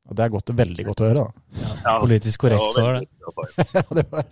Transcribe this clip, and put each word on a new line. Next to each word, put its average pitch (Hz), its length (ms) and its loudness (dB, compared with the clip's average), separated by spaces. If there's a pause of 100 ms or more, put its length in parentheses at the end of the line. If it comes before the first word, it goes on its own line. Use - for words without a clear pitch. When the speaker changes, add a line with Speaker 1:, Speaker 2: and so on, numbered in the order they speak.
Speaker 1:
Ja, - 140 -14
det 104 100 -2
er 117 60 0
godt, 104 200 -6
veldig 92 360 -2
godt 104 160 -4
å 110 40 4
høre, 123 180 2
da. - 180 -14 (100)
Speaker 2:
Ja, - 160 -8 (140)
Speaker 3:
Ja. 113 160 2
Speaker 2:
politisk 110 420 2
korrekt, 110 220 4
Speaker 3:
Det 110 40 0
var 107 60 0
Speaker 2:
så 117 100 2
er 123 120 2
det. 123 80 -4
Speaker 3:
veldig - 240 -16
godt - 120 -12
å 85 40 -8
høre. - 260 -2
Speaker 1:
<laughs> - 60 -20
Ja, 185 80 4 (120)
det 160 160 2
var, 151 220 -4